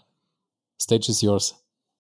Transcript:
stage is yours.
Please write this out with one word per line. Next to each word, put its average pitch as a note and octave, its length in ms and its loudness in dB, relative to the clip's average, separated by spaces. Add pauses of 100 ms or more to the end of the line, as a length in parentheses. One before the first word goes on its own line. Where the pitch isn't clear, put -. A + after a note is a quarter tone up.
(800)
stage A2+ 280 2
is A2 120 -2
yours. G2+ 420 -2 (540)